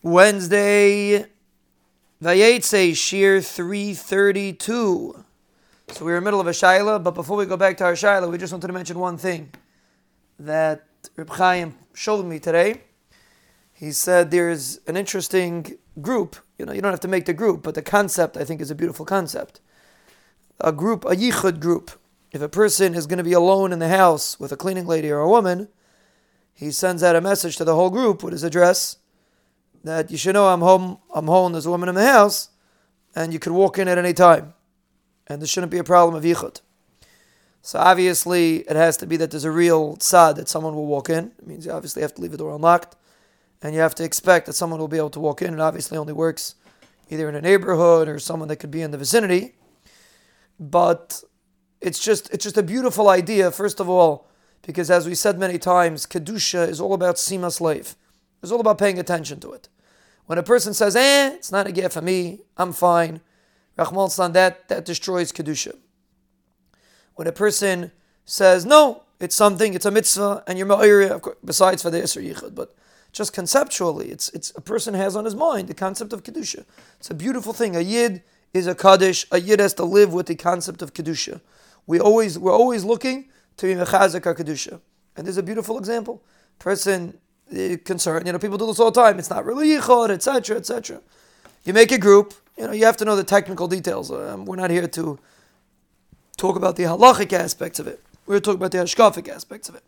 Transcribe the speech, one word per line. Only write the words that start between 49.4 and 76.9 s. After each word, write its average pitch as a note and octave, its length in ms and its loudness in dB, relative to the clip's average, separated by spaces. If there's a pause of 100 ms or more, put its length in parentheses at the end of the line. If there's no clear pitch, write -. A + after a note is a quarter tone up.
But F3 600 -2 (600)
it's - 180 -6
just, - 340 -2
it's - 120 -8
just G#3 120 -4
a G#3 60 0
beautiful A3 460 2
idea, F#3 420 2
first G3 300 -6
of F3+ 80 -4
all, E3+ 400 2 (320)
because E3 280 -8
as F3 160 4
we E3+ 100 -6
said G3+ 220 0
many F3+ 200 -4
times, F3 480 0
Kedusha E3+ 640 -4
is D#3 100 -10
all G3 140 -2
about F3+ 220 0
simas F3+ 440 -6
leiv. D#3+ 360 -4 (460)
It's F3 100 -10
all A#3 100 -2
about G#3+ 160 2
paying G3 200 0
attention D#3 440 -6
to - 100 -18
it. - 160 -20 (580)
When E3 120 -4
a E3+ 60 -4
person G#3+ 300 2
says, G3+ 220 2
"Eh, C#4 380 4
it's - 180 -14
not G3 160 -2
a G3 40 -10
ger F3+ 180 -2
for D#3+ 120 -8
me, F3+ 380 -4 (160)
I'm F3+ 160 -4
fine," E3+ 480 2 (580)
Rahman F3+ 300 -2
Islam, F3 240 -2
that, F#3 380 2
that E3+ 160 -4
destroys F3 480 -4
Kedusha. D3+ 420 -8 (1400)
When E3 120 -8
a E3 60 -6
person F#3+ 580 -2 (320)
says, F#3 420 4
"No, C#4+ 380 6 (160)
it's F3+ 160 -4
something, G#3 380 2
it's F3 120 -6
a G3+ 60 2
mitzvah, G3+ 560 0
and F#3 100 -6
you're F#3+ 100 -4
ma'ir," G3+ 440 6
of E3 120 -6
course, - 200 -10
besides F3+ 380 2
for E3+ 80 -4
the E3 100 -4
Isser - 260 -6
Yichud, - 300 -14
but - 180 -12 (380)
just - 220 -8
conceptually, - 800 -4
it's, - 180 -10
it's - 260 -12
a D3 60 -18
person G#3+ 320 -6
has G3 240 -4
on G#3+ 80 -8
his G#3+ 100 -6
mind B3 320 -2
the E3 60 -14
concept G3 400 -8
of G3+ 100 -14
Kedusha. - 400 -12 (360)